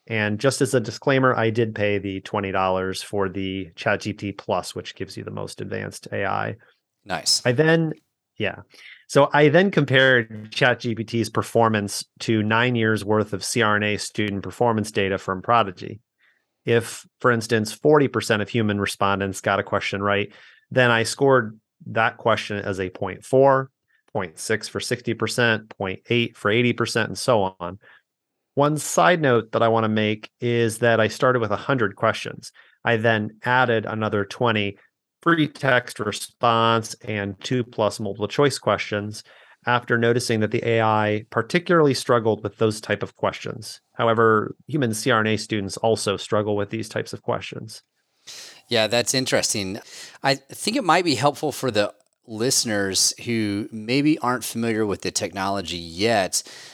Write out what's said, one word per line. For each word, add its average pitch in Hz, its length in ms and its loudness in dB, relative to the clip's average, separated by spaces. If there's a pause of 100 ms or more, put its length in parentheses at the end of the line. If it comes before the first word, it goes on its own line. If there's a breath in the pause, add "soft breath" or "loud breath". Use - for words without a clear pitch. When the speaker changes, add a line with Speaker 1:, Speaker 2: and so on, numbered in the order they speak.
Speaker 1:
And 107 320 -2
just 135 220 0
as 123 120 0
a 127 60 2
disclaimer, 131 560 0
I 113 160 2
did 110 240 -2
pay 104 240 0
the 95 220 -6
twenty 98 300 -4
dollars 92 520 -2
for 98 260 -2
the 95 460 -6
Chat 101 260 -2
G 104 120 -6
P - 40 -12
T 101 140 -8
Plus, - 420 -6
which - 220 -12
gives - 200 -12
you 104 80 -12
the 101 80 -12
most 104 300 -10
advanced 101 500 -10
A 101 140 -4
I. 104 300 -4 (500 soft breath)
Speaker 2:
Nice. - 400 -2
Speaker 1:
I 127 80 2
then, 160 400 2 (440)
yeah. 95 200 -4 (500 loud breath)
So 139 260 6
I 147 140 8
then 185 240 6
compared 123 800 2
Chat 123 300 2
G 117 120 -2
P 110 100 -4
T's 110 260 -2
performance 110 720 2 (160)
to 110 240 2
nine 117 320 2
years' 110 300 0
worth 104 280 0
of 92 100 -6
C - 180 -2
R 107 160 4
N 104 60 0
A 104 140 0
student 101 460 -6
performance 107 480 0
data 98 260 0
from 92 240 -6
Prodigy. 107 600 -2 (640)
If, 117 420 -2 (140)
for 123 100 2
instance, 110 400 0
forty 151 380 4
percent 110 320 0
of 98 80 -4
human 104 320 0
respondents 98 580 -2
got 101 200 0
a 101 40 -2
question 101 400 -2
right, 101 280 0 (380 loud breath)
then 123 220 4
I 113 120 2
scored 120 560 2 (280)
that 113 300 0
question 107 400 -2
as 98 220 -6
a 92 100 -4
point 92 340 -10
four, 135 480 4 (400)
point 92 260 -6
six - 300 -4
for - 140 -8
sixty 117 320 -4
percent, 110 560 0
point 95 400 -8
eight 120 280 0
for 104 140 0
eighty 120 220 2
percent, 110 340 -2
and 95 100 -10
so 98 420 0
on. 87 200 -10 (760 soft breath)
One 147 220 2
side 170 440 2
note 117 320 2
that 113 100 2
I 113 60 4
wanna 110 200 2
make 107 400 0 (120)
is 117 380 0
that 117 200 4
I 107 80 4
started 127 320 2
with 107 120 -2
a 101 40 2
hundred 110 400 -2
questions. - 560 -4 (320 soft breath)
I 117 140 2
then 110 460 0
added 120 420 2
another 107 400 -2
twenty 107 520 0 (440 soft breath)
free 165 260 2
text - 520 -2
response 113 920 0 (100)
and 101 380 -6
two 127 220 -2
plus 113 360 -2
multiple 104 280 -4
choice 143 300 0
questions 104 640 -2 (440 soft breath)
after 120 320 2
noticing 117 420 2
that 107 120 0
the - 140 -2
A 113 160 2
I 107 480 2
particularly 170 640 2
struggled 110 480 0
with 104 160 -8
those 110 220 0
type - 240 -4
of - 140 -12
questions. - 640 -6 (140)
However, 113 600 2 (120)
human 131 260 -2
C 123 180 -2
R 113 80 4
N 107 80 2
A 110 100 2
students 101 380 -4
also 107 400 0
struggle 104 400 -2
with 104 140 -4
these 110 180 -8
types - 240 -8
of 113 100 -12
questions. - 600 -8 (880 loud breath)
Speaker 2:
Yeah, 110 180 2
that's 120 260 0
interesting. 110 640 -2 (440 loud breath)
I 139 120 2
think - 420 -6
it 240 80 -4
might 175 180 4
be 156 120 2
helpful 143 360 0
for - 180 -4
the 104 240 0 (320)
listeners 107 880 0 (120)
who 107 480 -2
maybe 139 460 0
aren't 123 260 -2
familiar 113 400 -2
with 95 160 -4
the 92 100 -6
technology 95 680 -6
yet, 90 640 -2 (300 loud breath)